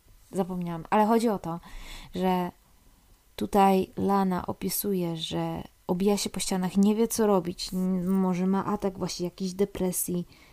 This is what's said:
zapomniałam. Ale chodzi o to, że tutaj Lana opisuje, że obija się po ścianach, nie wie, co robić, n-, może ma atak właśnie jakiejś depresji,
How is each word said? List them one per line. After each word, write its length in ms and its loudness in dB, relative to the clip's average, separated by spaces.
zapomniałam. 580 -4
Ale 160 4
chodzi 240 4
o 100 0
to, 200 -8
że 360 0
tutaj 640 4
Lana 480 0
opisuje, 720 -4
że 460 -6
obija 300 2
się 120 -4
po 100 -8
ścianach, 380 -2
nie 180 6
wie, 120 2
co 200 2
robić, 460 0
n-, 340 0
może 400 2
ma 180 2
atak 320 -2
właśnie 280 -4
jakiejś 280 -6
depresji, 760 -2